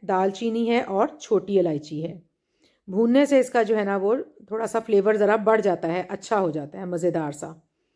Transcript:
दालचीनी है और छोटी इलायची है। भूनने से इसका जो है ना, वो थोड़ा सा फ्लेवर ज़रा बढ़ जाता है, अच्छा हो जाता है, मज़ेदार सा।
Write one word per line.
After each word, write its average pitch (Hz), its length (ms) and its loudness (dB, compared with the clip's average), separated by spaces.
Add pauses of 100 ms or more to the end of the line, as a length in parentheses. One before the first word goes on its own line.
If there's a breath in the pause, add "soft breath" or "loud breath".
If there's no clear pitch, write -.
दालचीनी 196 600 0
है 233 160 2
और 202 380 -2
छोटी 196 380 0
इलायची 156 420 -2
है। 165 220 -10 (640)
भूनने 233 380 4
से 277 140 4
इसका 247 220 0
जो 220 140 0
है 214 80 0
ना, 196 120 0
वो 202 200 0 (340)
थोड़ा 220 160 -4
सा 233 140 -4
फ्लेवर 214 360 2
ज़रा 208 200 4
बढ़ 214 240 2
जाता 180 280 -2
है, 175 220 -2
अच्छा 202 260 -4
हो 190 140 0
जाता 147 280 -10
है, 190 80 -10
मज़ेदार 165 460 -2
सा। 160 360 -16 (280)